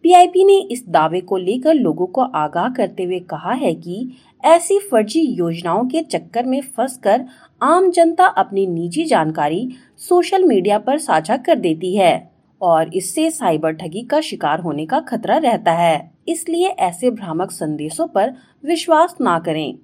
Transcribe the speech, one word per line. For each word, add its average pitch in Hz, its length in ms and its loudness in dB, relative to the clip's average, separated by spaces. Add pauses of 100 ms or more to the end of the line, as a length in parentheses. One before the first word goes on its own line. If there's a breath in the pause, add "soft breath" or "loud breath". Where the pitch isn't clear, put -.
पीआईबी 359 420 6
ने 392 120 6
इस 247 320 -6
दावे 165 320 2
को 185 160 -4
लेकर 247 360 0
लोगों 185 320 0
को 220 160 -4
आगाह 170 480 -2
करते 202 340 -4
हुए 180 160 -4
कहा 175 320 -8
है 247 240 -2
कि 202 360 -10 (340 loud breath)
ऐसी 349 340 4
फर्जी 226 420 0
योजनाओं 175 640 -2
के 311 160 -2
चक्कर 240 440 -6
में 262 160 -2
फंसकर 254 640 -2 (360 loud breath)
आम 349 300 4
जनता 339 340 4
अपनी 196 420 0
निजी 175 380 -4
जानकारी 165 640 0 (280 loud breath)
सोशल 359 460 2
मीडिया 208 360 2
पर 262 180 -2
साझा 170 400 0
कर 330 180 2
देती 180 400 -2
है 180 360 2 (300)
और 165 320 2
इससे 311 380 -2
साइबर 160 400 -2
ठगी 165 300 -10
का 294 200 -2
शिकार 165 380 -4
होने 156 260 -6
का 165 140 -2
खतरा 226 380 -4
रहता 226 340 0
है। 165 400 0 (160)
इसलिए 339 400 -2
ऐसे 208 420 -2
भ्रामक 190 420 -6
संदेशों 156 560 -6
पर 226 260 0 (320 loud breath)
विश्वास 330 560 2
ना 175 180 2
करें। 156 440 -4